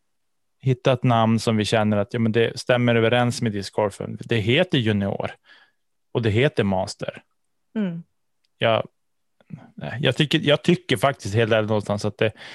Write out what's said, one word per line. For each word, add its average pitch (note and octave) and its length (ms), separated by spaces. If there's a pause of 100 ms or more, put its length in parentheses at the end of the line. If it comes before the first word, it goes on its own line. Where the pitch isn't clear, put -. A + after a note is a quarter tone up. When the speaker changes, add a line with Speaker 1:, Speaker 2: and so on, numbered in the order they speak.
(600)
Speaker 1:
hitta C3 320
ett B2 100
namn A2+ 360
som A2 180
vi G#2+ 80
känner G#2+ 320
att, G2+ 180
ja, B2 60
men A2+ 120
det A#2 280
stämmer A#2+ 340
överens A#2+ 480
med A#2 100
discgolfen. G#2 680
Det - 160
heter C3+ 420
junior G#2 520 (840)
och B2+ 100
det A2+ 80
heter A#2+ 340
master. F#2+ 580 (560)
Speaker 2:
Mm. F3 240 (560)
Speaker 1:
Jag, A2+ 280 (880)
nej, - 260
jag C3+ 160
tycker, D#3 260
jag D3 200
tycker F3 340
faktiskt A#2+ 380
helt A2+ 180
ärligt A2 160
någonstans G#2 360
att G#2+ 140
det, A2 140 (220)